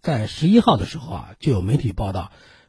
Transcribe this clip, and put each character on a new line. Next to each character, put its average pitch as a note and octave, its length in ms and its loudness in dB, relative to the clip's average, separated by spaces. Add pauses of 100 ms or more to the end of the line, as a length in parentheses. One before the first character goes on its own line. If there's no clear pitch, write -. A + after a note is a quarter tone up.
在 A#2 240 -2
十 - 220 -2
一 A3 100 8
号 G3+ 180 4
的 F2 100 -2
时 - 120 -10
候 A#2 160 -12
啊， - 140 -12 (100)
就 D3 140 -2
有 F#2+ 100 -2
媒 G#2+ 140 0
体 A2 160 -2
报 G2 200 -6
道 F#2 200 -8 (360)